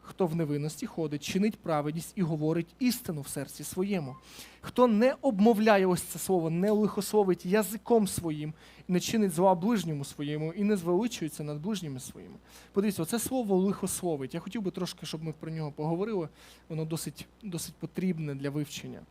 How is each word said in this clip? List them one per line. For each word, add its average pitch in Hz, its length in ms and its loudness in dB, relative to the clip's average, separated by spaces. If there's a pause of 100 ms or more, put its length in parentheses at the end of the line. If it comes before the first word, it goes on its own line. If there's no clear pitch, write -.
хто 185 180 -2
в 165 80 -2
невинності 151 500 -4
ходить, 151 380 -6
чинить 208 360 0
праведність 151 560 -2
і 202 60 -2
говорить 160 580 0
істину 202 420 -2
в 139 60 -10
серці - 360 -8
своєму. 180 520 -2 (460)
Хто - 260 4
не 233 340 6
обмовляє, 214 640 6
ось 180 160 4
це - 180 -10
слово, 170 300 2
не 180 220 2
лихословить 202 720 2
язиком 214 640 2
своїм, 151 460 -4 (340)
не 180 120 4
чинить 208 320 2
зла 185 240 6
ближньому 165 500 0
своєму 151 480 -4
і 202 100 -2
не 208 140 4
звеличується 175 640 0
над 147 180 -6
ближніми 170 380 -6
своїми. - 360 -14 (380)
Подивіться, 196 300 0
оце 220 160 -2
слово 220 380 0
лихословить. 180 760 -2
Я 170 60 -4
хотів 214 220 -8
би 185 100 -4
трошки, - 340 -8
щоб 160 180 -8
ми 160 160 -6
про 160 120 -10
нього 156 200 -6
поговорили. 170 580 -2 (400)
Воно 160 160 -4
досить, 160 420 -8 (160)
досить 170 320 -8
потрібне 160 600 -4
для 139 140 -4
вивчення. 139 600 -8